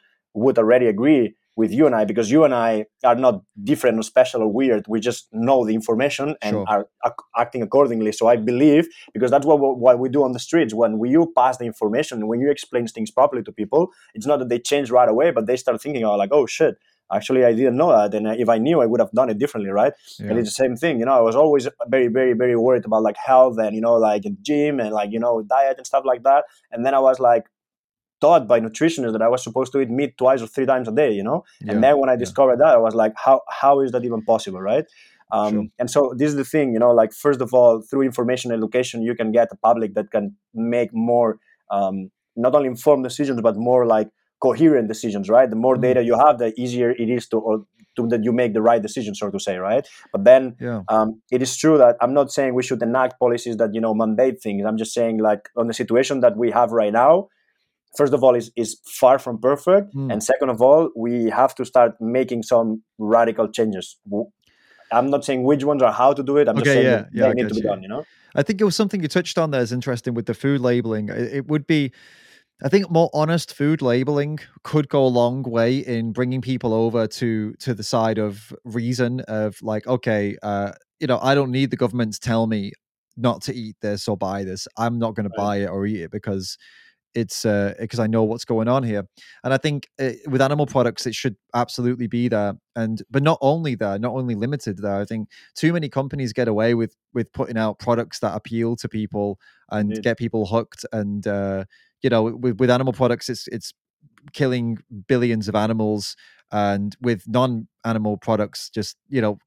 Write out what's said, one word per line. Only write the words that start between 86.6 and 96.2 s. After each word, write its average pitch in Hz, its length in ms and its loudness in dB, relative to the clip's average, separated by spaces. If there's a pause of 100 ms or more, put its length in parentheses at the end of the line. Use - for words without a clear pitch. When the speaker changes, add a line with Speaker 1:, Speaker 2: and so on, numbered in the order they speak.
Speaker 2:
it's, - 300 -6
uh, 101 280 0 (160)
'cause 117 100 -8
I 110 80 0
know 113 160 2
what's 110 220 -4
going 110 220 -2
on 127 160 0
here." 104 200 -4 (400)
And 127 100 -2
I 135 40 0
think, 147 320 -6 (100)
uh, 131 120 -2 (160)
with 135 140 0
animal 143 260 0
products, 120 400 -2
it 113 80 -8
should 120 200 -6 (200)
absolutely 123 520 -4
be 120 220 -2
there. 104 240 -2 (220)
And, 110 340 -6
but 139 140 -2
not 160 180 2
only 147 340 0
there, 101 240 -4
not 113 160 -6
only 127 200 -4
limited 113 440 -6
there. 98 220 -4
I 104 40 -4
think 110 240 -10 (260)
too 160 180 -2
many 156 160 -6
companies 135 440 -6